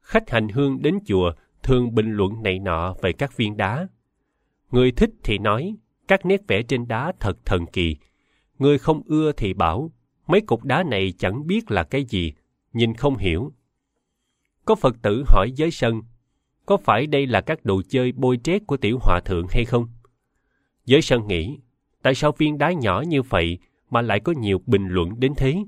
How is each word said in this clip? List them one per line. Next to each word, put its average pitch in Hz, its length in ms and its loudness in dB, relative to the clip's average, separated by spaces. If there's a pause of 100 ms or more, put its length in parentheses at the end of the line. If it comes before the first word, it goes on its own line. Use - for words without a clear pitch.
Khách - 300 -2
hành 110 180 0
hương 135 340 -2
đến 165 240 0
chùa 90 260 2 (300)
thường 123 320 2
bình 110 180 0
luận 104 300 -2
này 95 160 0
nọ 90 440 -4
về 104 100 0
các - 240 -6
viên 104 200 -4
đá. 110 320 -4 (840)
Người 127 220 2
thích 220 180 2 (120)
thì 104 160 -2
nói, 117 380 -2 (320)
"Các 190 180 2
nét 196 220 2
vẽ 98 140 0
trên 120 260 -4
đá 123 320 -6
thật 98 240 -4
thần 87 220 -2
kỳ." 82 300 -2 (640)
Người 143 200 4
không 151 280 -2
ưa 156 260 0
thì 95 220 -4
bảo, 92 360 -2 (360)
"Mấy 180 140 4
cục 160 240 -2
đá 143 180 0
này 95 360 -2
chẳng 123 280 -4
biết 220 240 -4
là 92 140 0
cái 135 200 -4
gì, 90 280 -4 (400)
nhìn 117 220 0
không 139 220 -2
hiểu." 98 360 -4 (1120)
Có 220 100 2
Phật 139 280 0
tử 113 240 0
hỏi 101 280 8
Giới 151 160 -2
Sân, 117 320 -2 (640)
"Có 196 100 4
phải 131 300 2
đây 139 200 0
là 110 140 2
các 160 240 -6
đồ 98 240 2
chơi 127 240 0
bôi 127 320 0
trét 196 220 -2
của 139 100 -2
Tiểu 120 260 0
Hòa 90 220 6
Thượng 90 260 -4
hay 120 140 2
không?" 120 240 -2 (960)
Giới 139 180 6
Sân 120 240 0
nghĩ, 80 320 -4 (440)
"Tại 131 120 2
sao 151 240 0
viên 151 200 0
đá 147 140 0
nhỏ 113 340 0
như 151 160 0
vậy 85 360 -2 (320)
mà 117 120 0
lại 107 180 0
có 175 120 -2
nhiều 104 340 0
bình 98 220 0
luận 90 320 -2
đến 135 160 0
thế?" 135 200 0 (120)